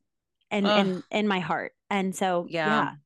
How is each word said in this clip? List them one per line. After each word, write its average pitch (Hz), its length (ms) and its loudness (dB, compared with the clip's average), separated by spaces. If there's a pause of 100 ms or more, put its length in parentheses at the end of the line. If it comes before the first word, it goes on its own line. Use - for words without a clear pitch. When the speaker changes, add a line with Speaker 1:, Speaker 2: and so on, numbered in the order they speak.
(520)
Speaker 1:
and 202 160 0
Speaker 2:
Ugh. 208 100 4
Speaker 1:
in, 190 340 2
in 208 180 0
my 190 120 0
heart. 156 320 -4 (180)
And 190 240 0
so, 180 340 0
Speaker 2:
Yeah. 156 200 -2
Speaker 1:
yeah, 147 240 2 (140)